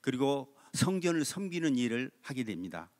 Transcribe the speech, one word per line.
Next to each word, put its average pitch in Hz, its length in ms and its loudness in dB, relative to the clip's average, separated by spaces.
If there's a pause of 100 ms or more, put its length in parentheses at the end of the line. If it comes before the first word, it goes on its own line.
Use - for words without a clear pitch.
그리고 135 520 0 (200)
성전을 170 500 2
섬기는 170 540 0
일을 120 340 0 (100)
하게 131 220 -4
됩니다. 87 560 -6